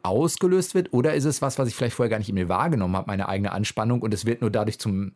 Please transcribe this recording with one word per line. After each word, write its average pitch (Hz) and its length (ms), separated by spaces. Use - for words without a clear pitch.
ausgelöst 170 720
wird? 180 200
Oder 151 220
ist 143 100
es 151 160
was, 139 180
was 131 80
ich 110 80
vielleicht 120 200
vorher 120 140
gar 110 100
nicht 104 100
in 98 60
mir 92 120
wahrgenommen 95 480
hab, 95 120
meine 98 200
eigene 98 240
Anspannung, 113 500
und 110 120
es 98 120
wird 117 140
nur 107 120
dadurch 104 280
zum, 98 360